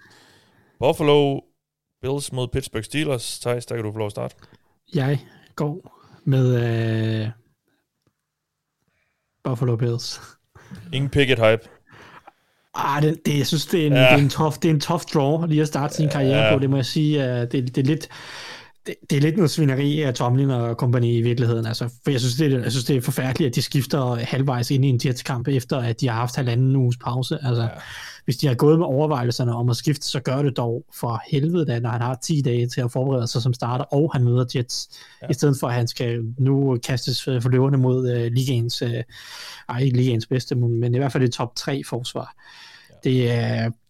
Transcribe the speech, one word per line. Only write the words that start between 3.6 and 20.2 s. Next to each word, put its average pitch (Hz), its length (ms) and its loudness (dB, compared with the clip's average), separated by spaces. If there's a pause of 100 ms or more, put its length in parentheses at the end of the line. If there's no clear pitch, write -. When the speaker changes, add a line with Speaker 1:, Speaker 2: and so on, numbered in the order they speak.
Speaker 1:
der 120 80 -8
kan 113 100 -4
du 104 80 -6
få 110 60 -10
lov 107 80 -2
at 104 60 -4
starte. 123 220 -8 (600)
Speaker 2:
Jeg 139 240 0 (380)
går - 460 -6 (220)
med, 131 220 4 (760)
øh, 107 60 -4 (2250)
Buffalo 123 320 0
Bills. 120 440 -4 (720)
Speaker 1:
Ingen 135 180 -2
Pickett-hype. 117 580 4 (1040)
Speaker 2:
Ah, 147 280 0
det, 156 240 0
det, 147 120 0
jeg 131 80 0
synes, 151 200 -2
det 175 160 0
er 151 40 2
en, 147 60 4
Speaker 1:
Ja. 139 80 4
Speaker 2:
det 127 120 8
er - 40 8
en 143 120 6
tough, 156 340 0
det - 80 0
er 156 40 4
en 143 60 2
tough 170 220 -2 (120)
draw 160 320 2
lige 151 160 2
at 151 60 0
starte 147 260 -4
sin 156 100 0
Speaker 1:
Ja. 143 80 2
Speaker 2:
karriere 139 420 4
på. 139 80 4
Det 135 80 2
må 139 60 2
jeg 127 100 0
sige, 151 380 0 (100)
øh, 123 60 -2
det, 120 120 -4
det 127 260 -2
er 139 40 2
lidt, 151 260 0 (800)
det, - 80 -10 (160)
det 156 60 2
er 139 40 4
lidt 156 160 2
noget 170 140 4
svineri 143 520 2
af 135 120 0
Tomlin 131 360 2